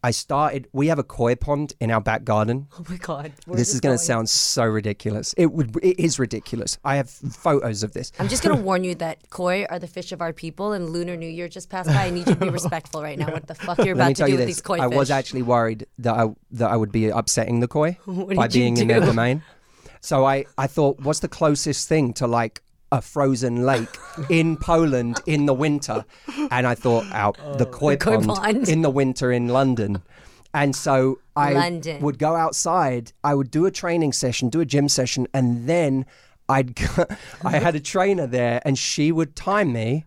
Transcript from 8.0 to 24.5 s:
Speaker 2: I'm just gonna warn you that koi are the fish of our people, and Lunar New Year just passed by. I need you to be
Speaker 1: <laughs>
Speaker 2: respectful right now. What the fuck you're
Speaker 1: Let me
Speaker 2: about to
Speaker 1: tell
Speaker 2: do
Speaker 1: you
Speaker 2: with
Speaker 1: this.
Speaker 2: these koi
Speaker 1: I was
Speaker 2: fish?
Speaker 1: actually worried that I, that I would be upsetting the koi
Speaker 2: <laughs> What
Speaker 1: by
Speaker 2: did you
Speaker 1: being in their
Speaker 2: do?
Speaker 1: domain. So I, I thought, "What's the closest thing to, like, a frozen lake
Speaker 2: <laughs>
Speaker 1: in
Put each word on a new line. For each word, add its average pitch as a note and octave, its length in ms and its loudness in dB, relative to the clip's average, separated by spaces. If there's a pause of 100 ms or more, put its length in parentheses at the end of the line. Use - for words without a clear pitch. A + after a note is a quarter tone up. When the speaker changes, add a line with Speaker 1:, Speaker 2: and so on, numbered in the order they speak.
Speaker 2:
I'm - 80 0
just - 160 -2
gonna B3 180 4
warn F#3 220 0
you F3+ 100 -4
that E3 360 -8
koi F3+ 340 -2
are F3 160 -8
the F3 80 -14
fish - 240 -12
of F3 100 -10
our E3 100 -4
people, F3+ 400 -8
and F3+ 180 -6
Lunar F3 260 -6
New E3 120 -10
Year E3+ 200 -10
just F#3 200 -16
passed F#3 200 -6
by. F#3+ 180 4
I F#3 40 -2
need F3 180 -2
you G3 80 6
to - 40 -6
be F#3+ 80 0
Speaker 1:
<laughs> - 120 -4
Speaker 2:
respectful D#3+ 420 -6
right D3+ 160 -8
now. D#3 140 -4
What D#3+ 160 -10
the D#3+ 80 -14
fuck - 220 -6
you're E3 180 2
Speaker 1:
Let - 0 -
me B2 60 0
Speaker 2:
about A#2 80 4
to C3+ 40 2
Speaker 1:
tell D3 140 2
Speaker 2:
do C3+ 60 4
Speaker 1:
you C3 40 2
Speaker 2:
with B2 80 2
Speaker 1:
this. G2 120 -4
Speaker 2:
these - 40 -12
koi F3+ 160 -2
Speaker 1:
I C3 80 0
was C3 220 2
Speaker 2:
fish? C#3 80 0
Speaker 1:
actually C3 260 -4
worried A2+ 420 2 (140)
that A#2 160 0
I, A2+ 140 2 (240)
that A#2 180 0
I A#2 60 2
would G#2+ 160 0
be A2 160 2
upsetting A#2 500 0
the A#2+ 80 2
koi D#3 340 0
Speaker 2:
<laughs> - 40 -20
What F#3+ 320 -4
Speaker 1:
by B2 100 4
Speaker 2:
did A2 80 -2
you B2 80 6
Speaker 1:
being A#2+ 140 2
in A#2+ 100 4
their A#2 140 6
Speaker 2:
do? - 60 4
Speaker 1:
domain. B2 360 2 (580)
So C3+ 240 2
I, C#3 200 2 (120)
I C#3 120 -2
thought, C#3 320 2
"What's D3 180 -2
the E3 100 -4
closest D3 600 0
thing C#3+ 260 2
to, B2 140 -2
like, A#2 340 -2 (280)
a C3 120 0
frozen B2+ 640 0
lake A#2+ 220 0 (220)
Speaker 2:
<laughs> D3 200 -8
Speaker 1:
in E3 260 4